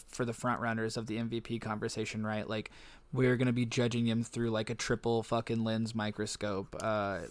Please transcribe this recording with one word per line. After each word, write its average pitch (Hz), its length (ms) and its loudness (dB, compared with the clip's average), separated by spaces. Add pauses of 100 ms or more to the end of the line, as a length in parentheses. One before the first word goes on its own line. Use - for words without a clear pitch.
for - 180 -4
the 120 80 -2
front 120 280 -2
runners 113 360 0
of 117 120 -6
the 110 100 -2
M 117 100 -2
V 117 120 -2
P 117 180 -4
conversation, 110 640 -4
right? 107 240 -2
Like, 110 220 -4 (400)
we're 127 260 4
gonna 127 180 4
be 123 100 2
judging 120 420 2
him 113 160 4
through, 117 280 0
like, 110 180 0
a 120 60 -2
triple 117 480 2
fucking 113 420 0
lens 113 300 0
microscope, 104 880 -2
uh, 101 380 2 (100)